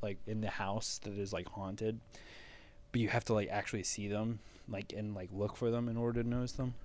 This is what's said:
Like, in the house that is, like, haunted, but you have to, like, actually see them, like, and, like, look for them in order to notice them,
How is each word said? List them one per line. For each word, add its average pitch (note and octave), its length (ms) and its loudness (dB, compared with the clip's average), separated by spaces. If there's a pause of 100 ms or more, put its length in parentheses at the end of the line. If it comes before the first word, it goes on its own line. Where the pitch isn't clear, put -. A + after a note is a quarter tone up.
Like, G2+ 240 0
in G#2+ 140 0
the G#2+ 100 2
house G2+ 540 0
that G#2 120 -2
is, G2+ 160 0
like, F#2 160 -2
haunted, A2 520 -2 (920)
but A#2+ 80 4
you A2 80 6
have A#2 180 2
to, A#2+ 60 4
like, G#2 160 6
actually G2+ 360 0
see G#2 240 0
them, G#2+ 320 2 (280)
like, A#2 240 -4
and, G#2 220 -2
like, F2+ 180 -6
look G#2 240 2
for A#2+ 140 4
them A#2+ 180 4
in A2+ 80 0
order A#2 280 2
to A#2 40 2
notice B2 240 2
them, B2+ 220 0 (100)